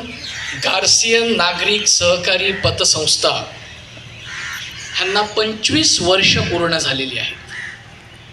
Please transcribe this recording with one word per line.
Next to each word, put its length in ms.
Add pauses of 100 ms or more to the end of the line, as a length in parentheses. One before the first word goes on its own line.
(640)
गार्सियन 720
नागरिक 520
सहकारी 640
पतसंस्था 1000 (1400)
ह्यांना 260
पंचवीस 800
वर्ष 360
पूर्ण 400
झालेली 420
आहेत. 160 (960)